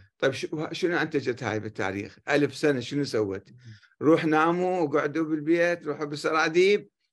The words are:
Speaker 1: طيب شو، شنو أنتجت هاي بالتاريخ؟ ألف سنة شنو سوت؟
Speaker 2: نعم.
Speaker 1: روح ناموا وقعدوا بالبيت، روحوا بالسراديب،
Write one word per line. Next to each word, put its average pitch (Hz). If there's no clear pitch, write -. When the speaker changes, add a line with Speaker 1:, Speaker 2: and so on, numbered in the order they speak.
Speaker 1:
طيب 135
شو، 156
شنو 175
أنتجت 135
هاي 110
بالتاريخ؟ 101
ألف 143
سنة 143
شنو 143
سوت؟ 104
Speaker 2:
نعم. -
Speaker 1:
روح 160
ناموا 175
وقعدوا 147
بالبيت، 165
روحوا 147
بالسراديب، 160